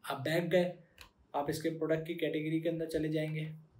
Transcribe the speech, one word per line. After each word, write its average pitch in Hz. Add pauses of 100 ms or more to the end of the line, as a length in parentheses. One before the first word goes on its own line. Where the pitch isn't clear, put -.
आप -
बैक 165
गए, 180 (600)
आप 143
इसके 165
product 160
की 170
category 156
के 165
अंदर 160
चले 156
जाएंगे। 156 (360)